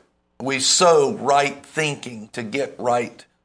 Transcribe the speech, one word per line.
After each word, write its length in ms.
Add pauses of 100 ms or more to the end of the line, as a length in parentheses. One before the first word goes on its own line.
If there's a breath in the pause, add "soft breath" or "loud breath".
(400)
We 180
sow 560
right 500
thinking 680
to 100
get 360
right, 460 (200)